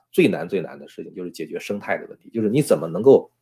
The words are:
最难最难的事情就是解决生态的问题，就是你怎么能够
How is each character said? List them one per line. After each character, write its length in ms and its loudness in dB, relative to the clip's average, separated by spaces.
最 160 4
难 220 -2
最 100 -2
难 180 -10
的 120 -18
事 140 -16
情 100 -16
就 100 -10
是 80 -10
解 160 -10
决 120 -10
生 200 -8
态 180 -4
的 100 -10
问 100 -20
题， 140 -20
就 100 -4
是 80 2
你 120 2
怎 160 2
么 100 -4
能 140 -4
够 300 6